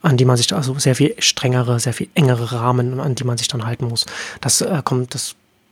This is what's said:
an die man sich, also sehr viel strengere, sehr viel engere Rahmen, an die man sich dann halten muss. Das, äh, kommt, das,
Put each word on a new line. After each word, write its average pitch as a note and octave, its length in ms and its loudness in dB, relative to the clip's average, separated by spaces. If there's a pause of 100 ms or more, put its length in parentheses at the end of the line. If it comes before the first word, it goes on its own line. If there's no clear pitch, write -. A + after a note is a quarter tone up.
an C3+ 140 4
die B2+ 80 6
man B2+ 120 6
sich, A2+ 160 0
also B2+ 240 -2
sehr C3+ 160 2
viel C#3+ 240 2
strengere, B2 600 0
sehr A2+ 140 -2
viel - 200 -6
engere B2 380 2
Rahmen, B2 480 0
an C3+ 160 -2
die - 80 -6
man A#2+ 160 -2
sich - 80 -4
dann A2 180 -4
halten A#2 200 -4
muss. A#2 200 -2 (340)
Das, - 220 0
äh, E3+ 220 0
kommt, B2+ 320 -2
das, - 180 -8 (380)